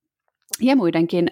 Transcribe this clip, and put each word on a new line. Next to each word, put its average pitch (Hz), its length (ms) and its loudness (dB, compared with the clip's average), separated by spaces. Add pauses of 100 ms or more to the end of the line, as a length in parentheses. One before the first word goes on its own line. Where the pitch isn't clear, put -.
(600)
ja 262 140 2
muidenkin 170 560 0